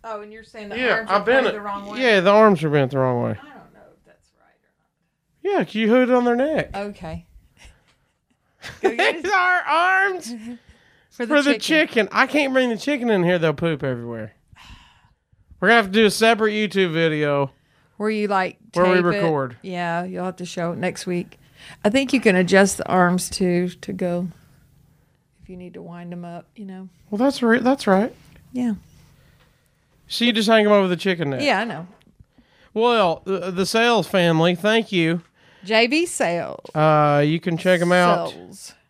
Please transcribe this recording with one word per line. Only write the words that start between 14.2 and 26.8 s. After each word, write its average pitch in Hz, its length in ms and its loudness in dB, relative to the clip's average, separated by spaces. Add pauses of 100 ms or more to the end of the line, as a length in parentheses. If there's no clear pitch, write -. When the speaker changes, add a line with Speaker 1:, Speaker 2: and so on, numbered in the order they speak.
Speaker 2:
We're 185 80 0
gonna 233 140 6
have 202 40 -4
to 185 60 -10
do 220 140 4
a 196 40 4
separate 220 420 2
YouTube 196 400 -2
video 151 600 0 (460)
Speaker 1:
Where 214 120 -2
you, 214 160 -2
like, 190 320 -2 (140)
Speaker 2:
where 175 140 2
we 185 100 4
Speaker 1:
tape 175 80 2
it. 175 40 2
Speaker 2:
record. 143 540 -2
Speaker 1:
Yeah, 175 420 -6
you'll 180 200 -8
have 185 120 -8
to 180 100 -12
show 170 260 -6
it 170 60 -8
next 185 280 -6
week. 175 320 -6 (460)
I 208 60 2
think 262 220 0
you 254 80 2
can 202 140 4
adjust 190 440 4
the - 100 -8
arms, 180 420 2
too, 180 380 -2
to - 240 -12
go 180 360 -4 (1200)
you 180 60 -18
need 180 160 -18
to 175 80 -16
wind 175 300 -16
'em 175 120 -14
up, 170 220 -16 (100)
you 214 80 -16
know? 190 240 -16 (220)